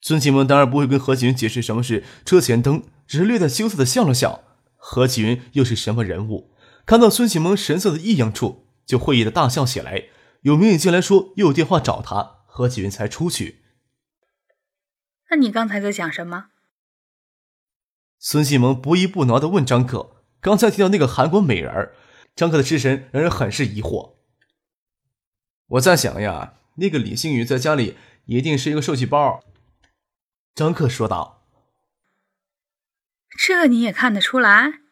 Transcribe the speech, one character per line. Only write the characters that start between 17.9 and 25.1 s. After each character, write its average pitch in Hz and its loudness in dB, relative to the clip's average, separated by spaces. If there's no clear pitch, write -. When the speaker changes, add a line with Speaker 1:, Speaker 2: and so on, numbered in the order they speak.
Speaker 1:
孙 - -2
继 139 0
萌 127 2
不 139 0
依 185 2
不 185 -2
挠 120 2
地 151 -2
问 175 0
张 123 2
克。 - -10
刚 202 2
才 214 2
提 202 -2
到 185 2
那 202 2
个 147 2
韩 131 0
国 185 2
美 120 0
人 67 -10
儿， - -6
张 170 0
克 160 0
的 139 2
失 143 -2
神 131 -2
让 135 -2
人 165 0
很 110 -4
是 131 -4
疑 104 -8
惑。 - -8